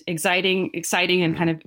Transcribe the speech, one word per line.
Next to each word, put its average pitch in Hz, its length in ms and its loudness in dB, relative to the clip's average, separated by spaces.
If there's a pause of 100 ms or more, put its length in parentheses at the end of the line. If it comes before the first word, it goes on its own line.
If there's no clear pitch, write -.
exciting, 185 680 0
exciting 180 480 0
and 160 160 0
kind 165 120 2
of 160 180 -2